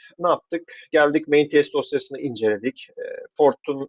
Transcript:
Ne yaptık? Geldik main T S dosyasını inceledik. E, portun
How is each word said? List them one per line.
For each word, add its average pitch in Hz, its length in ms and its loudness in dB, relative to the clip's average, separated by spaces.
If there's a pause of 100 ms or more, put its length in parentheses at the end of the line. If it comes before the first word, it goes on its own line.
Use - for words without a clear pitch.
(180)
Ne 175 100 -2
yaptık? 170 440 -4 (200)
Geldik 151 360 2
main 147 200 4
T 147 140 4
S 143 100 -10
dosyasını 135 480 -6
inceledik. 110 680 -4 (100)
E, - 40 -10 (360)
portun 139 500 0